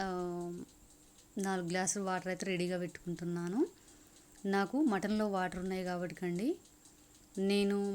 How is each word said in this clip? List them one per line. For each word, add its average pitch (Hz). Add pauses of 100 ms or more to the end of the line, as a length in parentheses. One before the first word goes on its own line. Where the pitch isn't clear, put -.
ఆ, - (1400)
నాలుగు 185
గ్లాసులు 190
వాటర్ 185
అయితే 175
రెడీగా 180
పెట్టుకుంటున్నాను. 175 (920)
నాకు 196 (160)
మటన్లో 214 (100)
వాటర్ 185
ఉన్నాయి 185
కాబట్టి 175
కండి, 180 (1040)
నేను 202 (180)